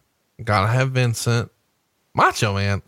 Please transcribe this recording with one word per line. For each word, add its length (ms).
gotta 240
have 240
Vincent. 600
Macho 400
Man, 320